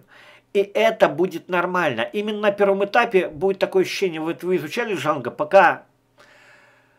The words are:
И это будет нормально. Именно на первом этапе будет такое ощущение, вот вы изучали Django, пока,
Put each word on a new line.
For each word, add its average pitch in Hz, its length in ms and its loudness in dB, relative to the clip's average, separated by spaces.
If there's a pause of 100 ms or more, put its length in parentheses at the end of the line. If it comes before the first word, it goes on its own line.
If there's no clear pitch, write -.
(540)
И 202 60 2
это 208 480 2
будет 165 400 -4
нормально. 175 540 -2
Именно 208 380 -6
на 208 120 2
первом 202 320 2
этапе 202 440 2
будет 185 300 -2
такое 185 240 0
ощущение, 170 380 -4
вот 160 240 -6
вы 180 120 -2
изучали 202 400 -4
Django, 139 340 -4
пока, 156 520 4 (1160)